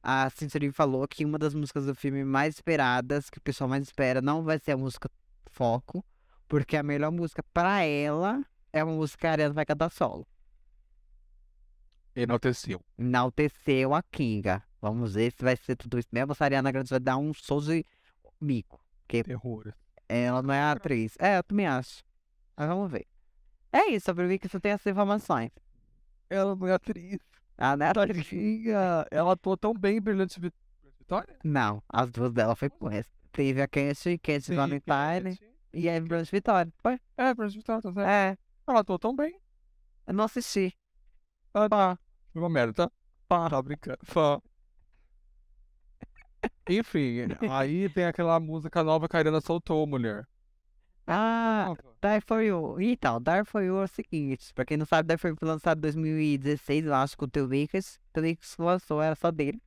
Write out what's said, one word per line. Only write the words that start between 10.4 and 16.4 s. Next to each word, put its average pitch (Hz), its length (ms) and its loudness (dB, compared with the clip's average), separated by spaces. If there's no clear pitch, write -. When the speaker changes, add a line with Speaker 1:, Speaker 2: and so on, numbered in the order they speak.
Speaker 2:
Enalteceu. 120 640 -2
Speaker 1:
Enalteceu 131 960 2
a 170 80 0
Kinga. 101 600 -2
Vamos 110 340 -2
ver 117 160 2
se - 140 -10
vai 127 120 4
ser 127 200 -4
tudo 120 220 -4
isso 120 120 -4
mesmo, 135 240 -2
se - 80 -2